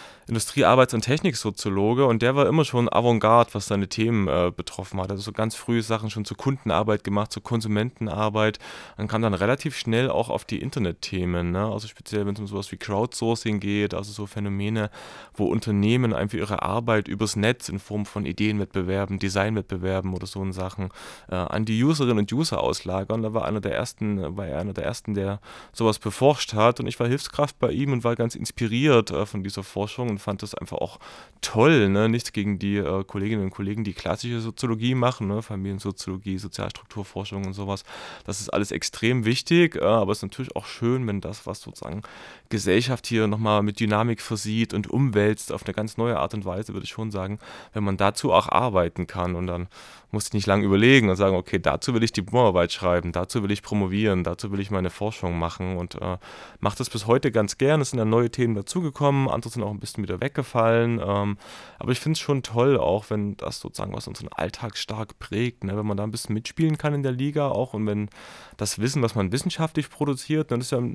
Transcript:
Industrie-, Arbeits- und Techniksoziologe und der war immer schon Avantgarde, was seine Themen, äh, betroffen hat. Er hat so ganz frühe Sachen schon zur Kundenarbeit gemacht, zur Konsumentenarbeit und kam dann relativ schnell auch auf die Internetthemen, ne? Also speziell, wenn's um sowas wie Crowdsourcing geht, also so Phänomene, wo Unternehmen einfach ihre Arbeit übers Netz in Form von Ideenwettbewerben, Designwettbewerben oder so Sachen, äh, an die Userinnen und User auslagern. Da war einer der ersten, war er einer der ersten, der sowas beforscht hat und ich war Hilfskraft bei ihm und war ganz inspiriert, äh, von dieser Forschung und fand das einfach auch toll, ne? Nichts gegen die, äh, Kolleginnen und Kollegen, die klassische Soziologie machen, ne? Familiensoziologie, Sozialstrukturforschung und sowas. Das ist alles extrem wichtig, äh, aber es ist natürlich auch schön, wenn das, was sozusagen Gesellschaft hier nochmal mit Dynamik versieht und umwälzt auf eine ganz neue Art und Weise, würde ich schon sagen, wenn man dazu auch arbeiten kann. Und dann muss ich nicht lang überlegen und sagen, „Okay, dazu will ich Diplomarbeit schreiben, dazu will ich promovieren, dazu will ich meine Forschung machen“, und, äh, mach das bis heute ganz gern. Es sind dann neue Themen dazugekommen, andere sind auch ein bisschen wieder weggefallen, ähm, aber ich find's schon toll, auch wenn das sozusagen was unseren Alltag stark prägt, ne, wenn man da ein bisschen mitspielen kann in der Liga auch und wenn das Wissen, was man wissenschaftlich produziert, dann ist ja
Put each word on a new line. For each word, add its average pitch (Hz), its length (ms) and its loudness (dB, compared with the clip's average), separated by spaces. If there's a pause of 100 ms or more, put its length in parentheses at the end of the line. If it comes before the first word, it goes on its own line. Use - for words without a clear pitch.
(300)
Industrie-, 113 360 2
Arbeits- 127 280 8
und 113 80 2
Techniksoziologe 117 1040 2
und 113 160 4
der 127 140 4
war 139 120 6
immer 147 180 4
schon 120 260 2
Avantgarde, 117 640 6
was 101 140 -6
seine 98 200 0
Themen, 110 400 2
äh, 87 260 4
betroffen - 460 -8
hat. 92 100 -4
Er 101 60 -4
hat 98 80 -8
so 107 80 -10
ganz 110 240 -2
frühe 117 260 0
Sachen 110 280 -2
schon 107 160 -6
zur - 100 -8
Kundenarbeit 107 680 0
gemacht, 104 260 -2
zur - 120 -10
Konsumentenarbeit 107 1160 0 (380)
und 107 100 -4
kam 110 140 0
dann 110 120 2
relativ 107 440 0
schnell 120 320 0
auch 113 200 0
auf - 140 -2
die - 180 -6
Internetthemen, 90 880 -2
ne? 95 140 0
Also 107 220 -4
speziell, - 380 -4
wenn's 101 160 -4
um 101 60 -8
sowas 98 260 -6
wie 98 40 -12
Crowdsourcing 110 840 0
geht, 101 320 0
also 101 180 -6
so 104 140 -8
Phänomene, 104 640 -2 (440)
wo 101 120 0
Unternehmen 110 680 2
einfach 85 240 -2
ihre 101 240 -2
Arbeit 113 460 0
übers 101 300 -2
Netz 110 320 0
in 95 100 -4
Form 104 260 -4
von 104 200 -6
Ideenwettbewerben, 98 920 0
Designwettbewerben 95 920 -2
oder 92 140 -6
so 95 240 -6
Sachen, 92 380 -6 (400)
äh, 92 60 -4
an 92 280 -2
die 110 180 2
Userinnen 135 380 4
und 104 140 0
User 147 280 0
auslagern. 95 600 -2
Da 110 120 -4
war 113 120 0
einer 104 160 -2
der 95 120 -2
ersten, 95 640 -4
war 98 100 -6
er 73 140 -4
einer 95 140 -4
der - 100 -6
ersten, - 300 -4
der 98 260 -2 (320)
sowas 110 280 2
beforscht 131 540 2
hat 117 280 4
und - 60 -2
ich 123 120 -6
war 120 80 0
Hilfskraft 143 520 -2
bei 123 120 2
ihm 139 220 0
und 117 100 -2
war 117 140 2
ganz 117 180 -2
inspiriert, 117 720 4
äh, 90 160 0
von 104 160 -6
dieser 98 220 -6
Forschung 107 460 -4
und 101 80 -2
fand 98 240 -4
das 107 140 -8
einfach - 220 -6
auch - 220 -4 (420)
toll, 117 480 6
ne? 107 200 4
Nichts 117 240 -2
gegen 101 240 0
die, 101 200 0
äh, 95 260 0
Kolleginnen 104 400 -2
und 95 80 -2
Kollegen, 104 320 -4
die 101 100 -4
klassische 120 460 -4
Soziologie 113 560 -2
machen, 123 320 0
ne? 107 160 -2
Familiensoziologie, 95 960 -6
Sozialstrukturforschung 98 1080 -8
und 95 80 -6
sowas. 98 300 -6 (420)
Das 101 160 -6
ist - 80 -10
alles 101 220 0
extrem 117 540 0
wichtig, 165 500 2
äh, - 60 -2
aber 101 300 4
es 104 80 0
ist - 40 -10
natürlich 127 320 -8
auch - 100 -6
schön, 123 400 0
wenn 101 160 -2
das, - 240 -10
was - 160 -8
sozusagen - 400 -10 (480)
Gesellschaft 113 560 2
hier 110 220 2
nochmal 107 340 2
mit 104 180 0
Dynamik 110 420 2
versieht 107 520 -2
und 104 160 -2
umwälzt 107 640 2
auf - 140 -6
eine 98 80 -6
ganz 107 240 -6
neue 113 200 0
Art 71 160 0
und 104 120 -6
Weise, 98 280 -6
würde 98 120 -6
ich - 60 -12
schon 110 200 -6
sagen, 98 260 -4 (360)
wenn 107 100 -2
man 98 140 0
dazu 101 360 2
auch - 160 6
arbeiten 92 560 2
kann. 90 300 -4
Und 90 100 -4
dann 87 220 -4 (420)
muss 107 180 -4
ich - 60 -12
nicht 104 140 0
lang 101 160 4
überlegen 107 460 8
und 92 80 4
sagen, 95 180 4
„Okay, 92 240 0
dazu - 340 0
will 113 80 2
ich 113 120 0
Diplomarbeit 98 580 4
schreiben, 87 400 0
dazu 95 320 -2
will 98 80 2
ich 101 100 -2
promovieren, 101 640 2
dazu 90 300 -6
will 98 80 -2
ich 98 100 -6
meine 92 180 0
Forschung 95 480 -4
machen“, 90 380 -4
und, 87 200 -6
äh, 90 220 -6 (440)
mach 104 140 0
das - 140 -4
bis 107 180 -6
heute 127 220 4
ganz 110 280 0
gern. 147 240 4
Es 131 80 -2
sind 127 80 -2
dann 110 120 2
neue 117 220 4
Themen 120 240 0
dazugekommen, 139 720 0
andere 120 240 -2
sind 117 120 -4
auch 104 80 -4
ein 101 100 -8
bisschen - 220 -6
wieder 92 180 -4
weggefallen, 117 800 2
ähm, 101 340 0 (400)
aber - 140 -2
ich 123 80 0
find's 156 200 0
schon 139 220 0
toll, 123 360 4
auch 95 320 2
wenn 104 260 -2
das - 240 -8
sozusagen - 340 -8
was - 140 -8
unseren - 220 -12
Alltag - 480 -6
stark - 420 -8
prägt, 117 460 -4
ne, 98 100 -2
wenn 107 100 -2
man 104 120 -2
da 101 60 -2
ein 107 80 -4
bisschen 110 220 -6
mitspielen 151 440 0
kann 147 160 0
in 143 100 -2
der 131 80 0
Liga 143 380 0
auch - 240 -2
und 107 120 -2
wenn 104 240 -2 (460)
das - 240 -4
Wissen, 135 220 0
was 117 120 2
man 95 200 0
wissenschaftlich 160 560 -2
produziert, 151 640 -2
dann 120 100 0
ist 123 100 -6
ja 127 100 0 (140)